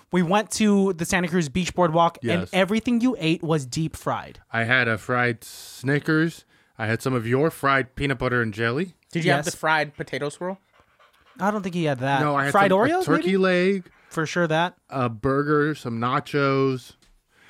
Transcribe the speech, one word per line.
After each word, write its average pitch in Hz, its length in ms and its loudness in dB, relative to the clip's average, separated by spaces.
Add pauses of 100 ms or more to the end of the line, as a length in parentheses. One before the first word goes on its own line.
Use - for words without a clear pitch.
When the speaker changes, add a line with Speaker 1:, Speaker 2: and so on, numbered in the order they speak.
(120)
Speaker 1:
we 180 100 4
went 190 300 0
to 202 420 4
the 165 120 -6
Santa 180 220 0
Cruz 165 200 0
Beach 170 260 -4
Boardwalk, 165 480 2
and 175 200 0
Speaker 2:
Yes. 180 100 -10
Speaker 1:
everything 214 480 2
you 247 180 0
ate 160 240 0
was 156 220 0
deep 151 320 -4
fried. 90 440 -8 (120)
Speaker 2:
I 113 120 0
had 123 240 2
a 113 100 0
fried 120 460 -2
Snickers. 156 1000 -2 (320)
I 113 100 -6
had 113 140 0
some 131 140 -2
of 117 120 -2
your 135 240 2
fried 135 440 0
peanut 139 240 -2
butter 123 240 0
and 110 100 -4
jelly. 120 420 -2 (180)
Speaker 3:
Did 165 120 -2
you 175 60 2
have 151 140 0
Speaker 1:
Yes. 170 80 -4
Speaker 3:
the - 40 -16
fried 156 400 0
potato 143 320 -6
swirl? 180 300 -10 (800)
Speaker 1:
I 196 140 0
don't 208 100 -4
think 180 140 -6
he 170 80 0
had 139 160 -2
that. 139 200 0
Speaker 2:
No, 147 140 0
I 139 100 0
had 143 80 0
Speaker 1:
Fried 202 200 4
Speaker 2:
some, 190 80 4
a - 20 2
Speaker 1:
Oreos, 339 220 2
Speaker 2:
turkey 311 240 2
Speaker 1:
maybe? 190 80 2
Speaker 2:
leg, 185 480 2 (240)
Speaker 1:
For 160 180 -2
sure 170 220 0
that. 165 260 0 (160)
Speaker 2:
a 127 180 0
burger, 143 680 0
some 117 240 -6
nachos. 135 960 0 (560)